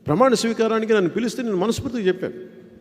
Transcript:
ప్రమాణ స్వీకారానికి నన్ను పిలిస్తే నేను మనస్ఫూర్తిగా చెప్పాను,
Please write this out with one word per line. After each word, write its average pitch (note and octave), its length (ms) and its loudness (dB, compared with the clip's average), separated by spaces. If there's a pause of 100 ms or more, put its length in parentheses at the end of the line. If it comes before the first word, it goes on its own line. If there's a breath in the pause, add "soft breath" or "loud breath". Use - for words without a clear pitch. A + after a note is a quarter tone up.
ప్రమాణ A3+ 260 4
స్వీకారానికి A3+ 600 0
నన్ను F#3+ 160 4
పిలిస్తే A3+ 340 -4
నేను A3 120 -2
మనస్ఫూర్తిగా A3+ 520 -2
చెప్పాను, F3+ 260 -2 (480)